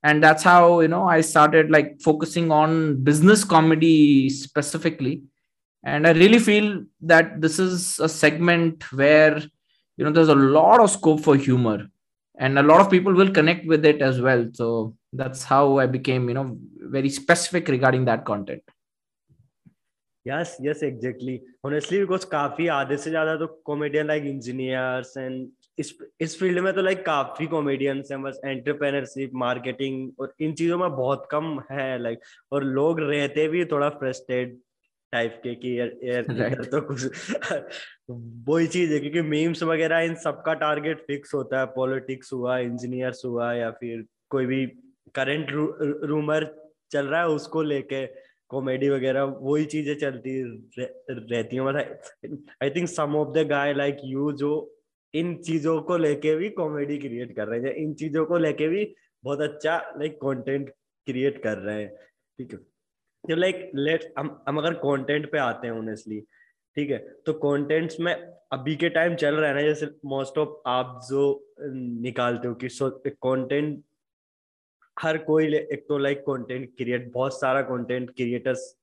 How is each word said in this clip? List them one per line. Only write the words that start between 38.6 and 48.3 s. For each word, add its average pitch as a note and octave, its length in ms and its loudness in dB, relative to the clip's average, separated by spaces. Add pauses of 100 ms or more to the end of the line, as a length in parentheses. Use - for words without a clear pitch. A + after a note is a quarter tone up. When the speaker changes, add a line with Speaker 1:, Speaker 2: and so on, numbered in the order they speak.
Speaker 2:
चीज E3 260 0
है, D3+ 80 0
क्योंकि D3 220 -4
मीम्स D#3 400 -2
वगैरह E3 360 0
इन E3 160 -2
सबका D#3+ 400 -6
टारगेट D3+ 520 -4
फिक्स C#3+ 280 -10
होता C3 260 -4
है, C3 60 -2
पॉलिटिक्स C3 640 -6
हुआ, B2+ 260 -4
इंजीनियर्स B2 640 -8
हुआ A#2+ 280 -4
या A#2 180 -4
फिर A#2 340 -12 (260)
कोई C3 160 -2
भी C3 200 -2 (480)
करंट C3+ 360 -4
रू-, D3 580 -6
रूमर D3+ 600 -4 (200)
चल C#3+ 160 -4
रहा D#3 140 -2
है F3 80 -2
उसको D#3 340 -4
लेके C3+ 440 -6 (420)